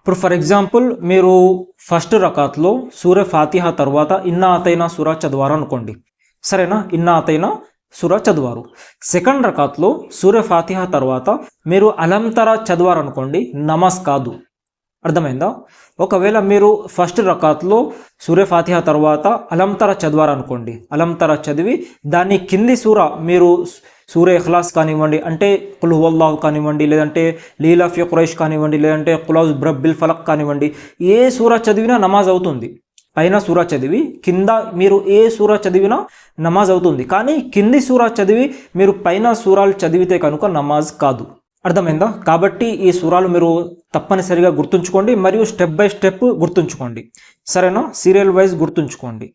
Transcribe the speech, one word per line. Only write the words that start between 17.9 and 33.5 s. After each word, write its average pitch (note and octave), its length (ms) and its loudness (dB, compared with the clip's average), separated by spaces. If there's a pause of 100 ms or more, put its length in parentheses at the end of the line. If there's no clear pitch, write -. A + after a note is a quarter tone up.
సూర E3+ 120 2 (120)
ఫాతిహా F3 280 0 (120)
తర్వాత D3+ 360 2 (280)
అలం F#3+ 260 0
తరా G3+ 220 2
చదివారనుకోండి, C#3 720 -2 (200)
అలం E3 160 -2 (120)
తరా D#3 140 0 (100)
చదివి E3 280 -2 (400)
దాని F#3 220 0 (140)
కింది A#3 340 2
సూర G#3+ 160 4 (280)
మీరు F3 220 4 (640)
సూర E3+ 160 4 (100)
ఇఖ్లాస్ E3+ 380 0
కానివ్వండి, D#3 420 0 (100)
అంటే E3 200 0 (320)
కుల్ E3+ 180 2
హువల్లాహు D#3+ 460 2
కానివ్వండి, D3+ 480 -2
లేదంటే D3+ 300 0 (420)
లీలా F3 300 4
ఫి F3 160 -2
ఖురైష్ E3 300 0
కానివ్వండి, D#3 440 -2
లేదంటే D#3 280 0 (140)
కుల్ D#3+ 160 2
ఔజు D#3+ 180 0
బిరబ్బిల్ D3+ 400 -2
ఫలక్ D#3+ 300 -2
కానివ్వండి, D3 380 -2 (460)
ఏ A3+ 40 4 (180)
సూర A3+ 160 2 (140)
చదివినా A3 280 2 (120)
నమాజ్ G3 280 2
అవుతుంది. D#3+ 340 -4 (480)
పైన F3 180 2 (120)
సూర F3 140 2 (100)